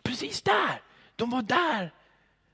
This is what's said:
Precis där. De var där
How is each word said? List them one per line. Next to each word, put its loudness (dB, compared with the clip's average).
Precis -6
där. 2
De -2
var 0
där 0